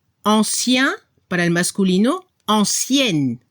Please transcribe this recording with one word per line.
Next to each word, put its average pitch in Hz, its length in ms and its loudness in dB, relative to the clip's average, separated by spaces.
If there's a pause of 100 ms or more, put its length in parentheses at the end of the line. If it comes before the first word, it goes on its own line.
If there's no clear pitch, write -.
(240)
ancien 233 640 0 (380)
para 175 160 -2
el 170 60 0
masculino, 190 760 0 (200)
ancienne 202 960 0 (100)